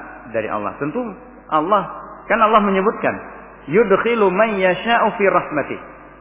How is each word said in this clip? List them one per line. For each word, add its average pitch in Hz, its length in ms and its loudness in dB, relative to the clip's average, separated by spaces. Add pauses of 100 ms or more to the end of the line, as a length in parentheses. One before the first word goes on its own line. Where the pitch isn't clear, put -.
(340)
dari 107 160 -4
Allah. 104 320 -4
Tentu 151 200 -4 (480)
Allah, 175 320 2 (440)
kan 220 160 2
Allah 220 240 6
menyebutkan, 190 500 0 (540)
"Yudkhilu 202 640 2
man 214 240 2
yasha'u 190 600 2
fi 202 120 2
rahmati." 147 480 0 (440)